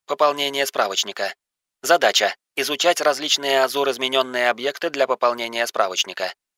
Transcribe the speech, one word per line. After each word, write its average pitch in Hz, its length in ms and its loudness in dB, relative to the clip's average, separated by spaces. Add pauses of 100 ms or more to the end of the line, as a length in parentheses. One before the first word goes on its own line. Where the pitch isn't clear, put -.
пополнения 143 600 0
справочника. 98 680 -4 (480)
Задача: 110 520 2 (220)
изучать 143 440 0
различные 139 640 2
азур 135 260 0
изменённые 127 600 0
объекты 135 400 -4
для 139 160 0
пополнения 120 600 0
справочника. 92 680 -4 (240)